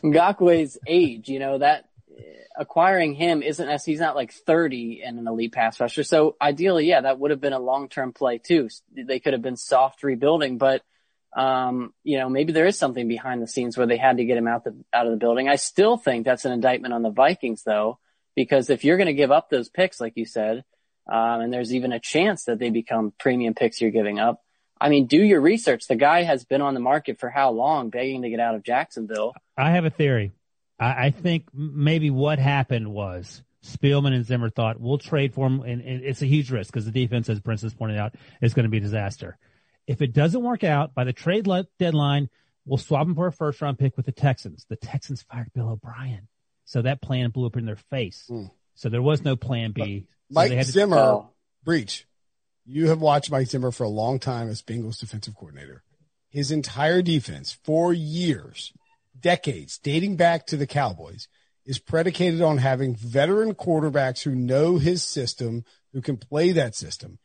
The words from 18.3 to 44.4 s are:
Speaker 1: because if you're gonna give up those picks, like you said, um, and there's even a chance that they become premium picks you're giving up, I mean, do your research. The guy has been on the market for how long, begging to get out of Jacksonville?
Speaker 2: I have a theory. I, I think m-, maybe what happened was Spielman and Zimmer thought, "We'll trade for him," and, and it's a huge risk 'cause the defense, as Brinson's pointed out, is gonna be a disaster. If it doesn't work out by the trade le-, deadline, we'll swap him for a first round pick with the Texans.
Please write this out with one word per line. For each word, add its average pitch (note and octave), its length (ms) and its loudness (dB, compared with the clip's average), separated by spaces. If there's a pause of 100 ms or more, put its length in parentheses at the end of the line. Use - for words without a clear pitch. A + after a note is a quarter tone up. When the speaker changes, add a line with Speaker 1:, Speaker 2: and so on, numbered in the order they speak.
Speaker 1:
because C3 320 2
if C3+ 160 0
you're E3+ 140 4
gonna F3 160 2
give C#3 180 2
up D#3 160 4
those A#2+ 220 -2
picks, F#3 300 -2
like A2+ 160 -6
you A2+ 100 -6
said, A2+ 380 -4 (460)
um, A#2 300 2
and A#2 120 -4
there's B2 220 -4
even B2+ 180 -2
a A#2 60 -6
chance E3+ 460 0
that A2+ 160 -2
they A#2+ 100 -2
become A2+ 480 -2
premium B2 360 0
picks - 260 -2
you're A2+ 100 2
giving G#2 300 0
up, A#2 200 0 (400)
I D3 80 2
mean, C#3+ 180 4
do D3 140 6
your G3+ 200 6
research. D3+ 480 2
The B2+ 80 2
guy D3+ 260 4
has C#3 220 0
been C#3 160 0
on C#3 140 0
the B2+ 60 -4
market C3+ 380 -2
for A#2+ 120 -6
how C#3 200 2
long, B2 400 0
begging B2+ 320 -4
to A#2+ 80 -6
get A2+ 100 -4
out A#2 140 0
of G#2 80 -8
Jacksonville? A#2 680 -4 (240)
Speaker 2:
I C#3 160 4
have F3 120 2
a D#3 60 2
theory. B2 420 0 (460)
I, B2 280 0
I C#3+ 40 4
think E3 340 -2 (100)
m-, D3 300 -4
maybe D#3 260 2
what C#3+ 280 0
happened C3 540 0
was F#2 500 -10 (220)
Spielman C#3 500 2
and B2 100 -2
Zimmer A#2+ 260 -2
thought, A2+ 300 -4
"We'll B2+ 180 -2
trade C#3 360 -2
for C3+ 120 -2
him," C3 160 0
and, A#2+ 200 -6
and B2+ 220 -10
it's C3+ 180 -6
a C#3 40 -2
huge C3+ 260 2
risk G2+ 200 -6
'cause G#2+ 120 -4
the A2+ 80 -6
defense, A#2+ 360 0
as G#2+ 120 -2
Brinson's A2 340 -6
pointed G#2+ 240 -6
out, G#2 160 -6 (260)
is A#2+ 140 2
gonna A2+ 140 2
be A2 100 0
a - 20 0
disaster. G2+ 580 -6 (500)
If B2 140 -2
it B2+ 100 -2
doesn't E3 300 2
work A#3+ 220 -2
out D3 300 0
by B2+ 100 -2
the B2+ 80 -4
trade F#3+ 360 -2
le-, F#3 180 0 (140)
deadline, C#3+ 480 2 (360)
we'll C3+ 140 -2
swap D3+ 300 0
him F3+ 80 -2
for F3 100 -2
a E3+ 60 -2
first D3 280 -6
round C#3+ 180 -4
pick C#3 180 0
with C3 100 -6
the C3 60 -6
Texans. A#2+ 560 -4